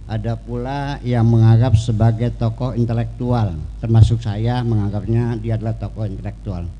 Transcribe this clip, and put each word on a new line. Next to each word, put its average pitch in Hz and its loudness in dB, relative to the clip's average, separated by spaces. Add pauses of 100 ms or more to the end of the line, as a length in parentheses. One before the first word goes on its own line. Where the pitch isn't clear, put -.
Ada 113 -4
pula 135 -6
yang 117 4
menganggap 113 6
sebagai 113 0
tokoh 113 -4
intelektual, 113 -2 (240)
termasuk 113 4
saya 113 -2
menganggapnya 113 -2
dia 110 -4
adalah 110 -4
tokoh 104 -8
intelektual. 98 -8 (120)